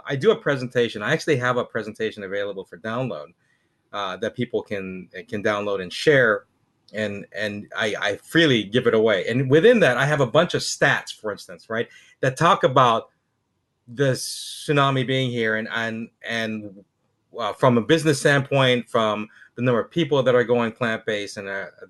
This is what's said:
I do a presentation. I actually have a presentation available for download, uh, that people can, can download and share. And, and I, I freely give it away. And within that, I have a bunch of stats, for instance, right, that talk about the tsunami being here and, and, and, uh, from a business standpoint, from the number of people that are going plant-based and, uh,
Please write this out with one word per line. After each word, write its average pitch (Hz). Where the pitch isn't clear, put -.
I 143
do 139
a 151
presentation. 123
I 113
actually 160
have 123
a 117
presentation 107
available 98
for 92
download, 110
uh, 98
that 104
people 117
can, 92
can 101
download 104
and 90
share. 123
And, 101
and 104
I, 104
I 104
freely 143
give 107
it 110
away. 107
And 127
within 190
that, 127
I 135
have 147
a 135
bunch 156
of 139
stats, -
for -
instance, 95
right, 113
that 131
talk 175
about 127
the 127
tsunami 135
being 131
here 110
and, 110
and, 113
and, 110
uh, 110
from 123
a 113
business 151
standpoint, 135
from 107
the 120
number 123
of -
people 143
that 123
are 123
going 117
plant-based 110
and, 98
uh, 98